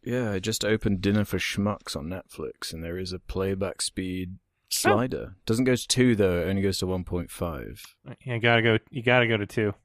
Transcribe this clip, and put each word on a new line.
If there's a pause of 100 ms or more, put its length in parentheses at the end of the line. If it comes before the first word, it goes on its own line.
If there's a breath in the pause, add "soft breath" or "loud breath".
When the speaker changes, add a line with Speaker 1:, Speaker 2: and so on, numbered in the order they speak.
Speaker 1:
Yeah,
I
just
opened
Dinner
for
Schmucks
on
Netflix,
and
there
is
a
playback
speed
Speaker 2:
Oh.
Speaker 1:
slider. (100)
Doesn't
go
to
two,
though.
It
only
goes
to
one
point
five. (380)
Speaker 2:
You
gotta
go. (120)
You
gotta
go
to
two. (120)